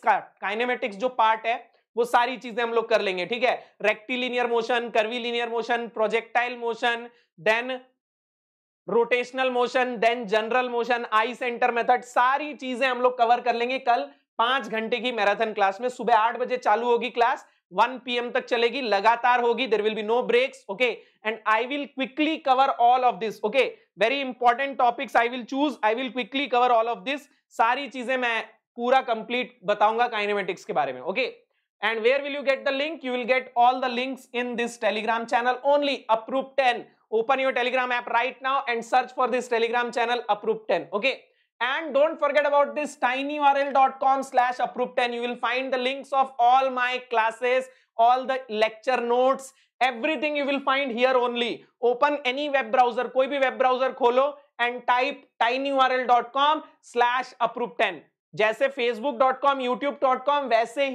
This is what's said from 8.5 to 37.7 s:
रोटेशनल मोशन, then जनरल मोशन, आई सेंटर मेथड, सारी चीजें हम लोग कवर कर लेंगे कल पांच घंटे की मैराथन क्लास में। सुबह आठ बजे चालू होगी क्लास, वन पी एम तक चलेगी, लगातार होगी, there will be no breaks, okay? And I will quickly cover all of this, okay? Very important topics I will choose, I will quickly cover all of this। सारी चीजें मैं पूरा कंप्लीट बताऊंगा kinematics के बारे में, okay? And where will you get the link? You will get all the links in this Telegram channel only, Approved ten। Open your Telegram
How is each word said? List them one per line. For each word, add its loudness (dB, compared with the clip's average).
रोटेशनल 0
मोशन, 0
then 2
जनरल 0
मोशन, -2
आई 2
सेंटर 0
मेथड, 0
सारी 0
चीजें -2
हम -2
लोग 2
कवर 4
कर 0
लेंगे -2
कल 0
पांच 0
घंटे -4
की -2
मैराथन -2
क्लास 0
में। -4
सुबह 0
आठ 0
बजे -4
चालू 0
होगी 0
क्लास, 0
वन 0
पी -4
एम -4
तक -2
चलेगी, 0
लगातार 2
होगी, 0
there 0
will -2
be -4
no 0
breaks, 0
okay? -2
And -4
I 2
will -6
quickly -2
cover 4
all 4
of -2
this, -6
okay? 0
Very 2
important 0
topics 0
I 4
will -6
choose, -2
I 4
will -4
quickly -4
cover 2
all 2
of -14
this। -8
सारी 2
चीजें -4
मैं -2
पूरा 2
कंप्लीट -4
बताऊंगा 2
kinematics -4
के -8
बारे 0
में, -12
okay? -4
And -2
where 2
will -6
you -8
get -2
the 0
link? -6
You -6
will -4
get -2
all 4
the -2
links -6
in -4
this -4
Telegram -2
channel 0
only, 0
Approved -2
ten। 2
Open 0
your 0
Telegram -2